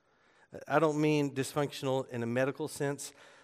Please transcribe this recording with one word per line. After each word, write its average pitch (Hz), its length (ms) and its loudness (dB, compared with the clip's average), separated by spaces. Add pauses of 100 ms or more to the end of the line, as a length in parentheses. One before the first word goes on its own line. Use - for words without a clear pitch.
(680)
I 143 120 4
don't 151 200 4
mean 151 360 2
dysfunctional 135 760 -2
in 120 120 -4
a 117 40 -2
medical 131 420 -2
sense 143 440 -6 (320)